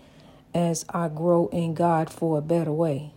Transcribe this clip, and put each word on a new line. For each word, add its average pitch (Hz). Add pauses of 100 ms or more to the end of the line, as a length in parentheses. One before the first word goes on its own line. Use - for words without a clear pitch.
(560)
as 170
I 170
grow 170
in 165
God 165
for 160
a -
better 160
way. 151